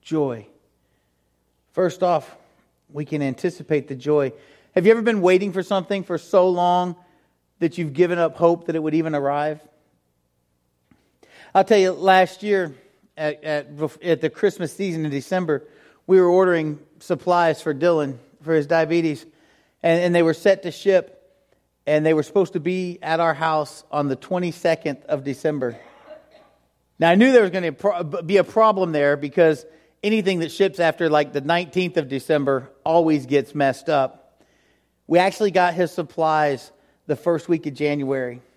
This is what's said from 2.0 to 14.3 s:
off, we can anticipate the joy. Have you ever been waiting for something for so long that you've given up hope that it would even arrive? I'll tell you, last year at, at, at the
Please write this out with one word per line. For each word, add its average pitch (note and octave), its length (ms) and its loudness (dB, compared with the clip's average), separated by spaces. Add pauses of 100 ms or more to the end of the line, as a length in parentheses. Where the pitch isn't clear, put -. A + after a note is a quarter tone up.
off, F3 320 -2 (560)
we D3 140 -10
can D3 180 -6
anticipate C#3+ 680 -4
the C#3 60 -10
joy. C#3 380 -2 (420)
Have F#3 120 2
you A3 60 8
ever A3+ 100 2
been G#3+ 180 0
waiting F#3 320 2
for F#3 100 -6
something G3 400 -4
for F3 160 -6
so F#3 300 2
long F3+ 480 0 (640)
that E3 200 -4
you've D#3+ 140 -6
given E3+ 260 0
up E3 180 -2
hope E3+ 300 2
that E3 100 -4
it D#3+ 60 -4
would D#3 120 -4
even D#3+ 200 -2
arrive? D3 460 -4 (1900)
I'll F#3+ 100 4
tell G#3+ 140 4
you, F#3 140 2
last F#3 500 2
year F#3+ 320 -2 (420)
at, D3+ 280 -6
at, D3 220 -4 (360)
at E3 180 0
the D#3 100 -2